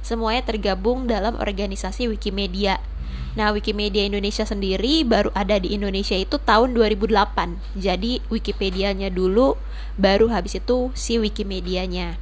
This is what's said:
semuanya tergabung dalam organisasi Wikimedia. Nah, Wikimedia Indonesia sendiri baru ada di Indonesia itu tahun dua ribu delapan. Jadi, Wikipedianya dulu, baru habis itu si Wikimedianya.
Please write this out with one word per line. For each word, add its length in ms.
semuanya 400
tergabung 640
dalam 240
organisasi 720
Wikimedia. 720
Nah, 180
Wikimedia 480
Indonesia 400
sendiri 640
baru 260
ada 320
di 140
Indonesia 400
itu 260
tahun 320
dua 160
ribu 160
delapan. 540
Jadi, 420
Wikipedianya 840
dulu, 400
baru 380
habis 260
itu 380
si 240
Wikimedianya. 1000